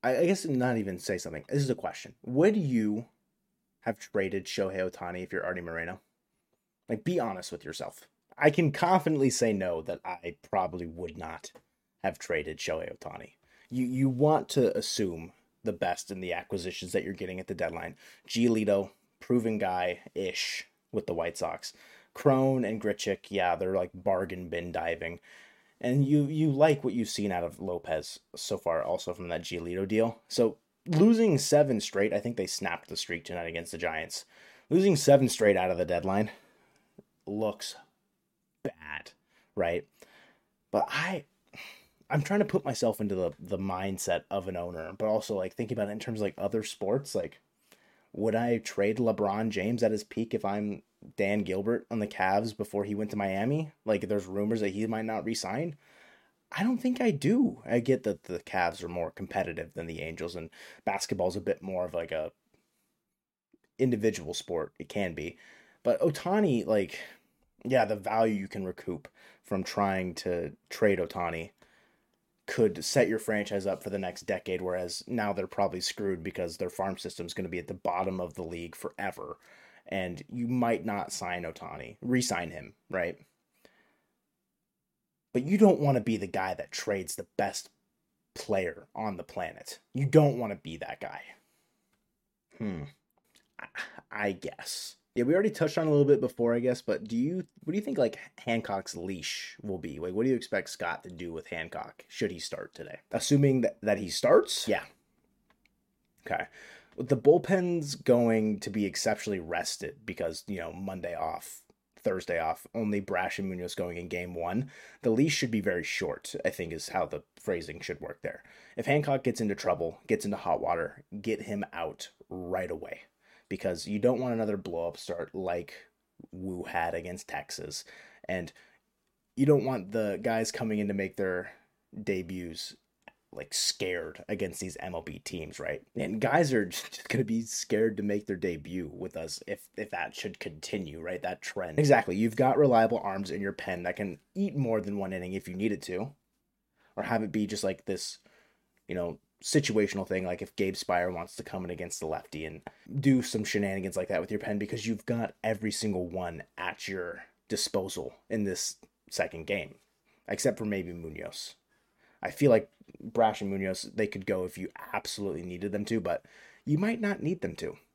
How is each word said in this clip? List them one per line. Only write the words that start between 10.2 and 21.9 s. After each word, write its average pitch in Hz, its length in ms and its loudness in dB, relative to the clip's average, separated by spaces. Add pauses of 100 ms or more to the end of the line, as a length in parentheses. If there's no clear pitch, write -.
probably 90 380 0
would 82 320 -10
not 82 340 -12 (500)
have 92 160 -2
traded 78 380 -4
Shohei 80 400 -4
Ohtani. - 360 -14 (360)
You, 127 160 0
you 131 240 2
want 147 420 4
to 120 240 6
assume 87 580 -2 (300)
the 107 120 -2
best - 360 -2
in 92 120 -8
the 90 100 -4
acquisitions 87 600 -6
that 101 120 2
you're 98 80 -6
getting 92 260 -8
at 92 100 -10
the 98 60 -4
deadline. 85 420 -4 (300)
Giolito, 110 680 4 (280)
proven 113 380 0
guy-ish 90 1080 -2 (260)
with - 140 -2
the - 60 -4
White 82 240 -2
Sox. - 380 -6 (400)